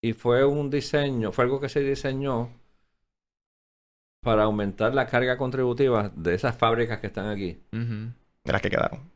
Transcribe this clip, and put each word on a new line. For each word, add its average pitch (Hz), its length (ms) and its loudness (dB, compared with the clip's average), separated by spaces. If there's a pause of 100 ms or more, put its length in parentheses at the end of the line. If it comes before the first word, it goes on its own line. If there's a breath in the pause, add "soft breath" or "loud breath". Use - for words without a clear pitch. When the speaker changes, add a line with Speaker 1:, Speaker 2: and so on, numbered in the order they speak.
Speaker 1:
Y 113 100 0
fue 120 320 4
un 143 240 2
diseño, 135 640 0
fue 127 120 2
algo 135 160 0
que 139 100 -4
se 147 100 0
diseñó 135 680 -2 (1700)
para 107 240 4
aumentar 107 500 0
la 131 120 2
carga 127 300 0
contributiva 123 800 2
de 85 200 0
esas 120 220 0
fábricas 113 440 2
que 110 60 -8
están 101 220 -6
aquí. 98 320 -6 (120)
Speaker 2:
Ujú. 113 380 -6 (340)
Speaker 3:
De - 80 -2
las 107 100 0
que 101 80 -2
quedaron. - 300 -2 (160)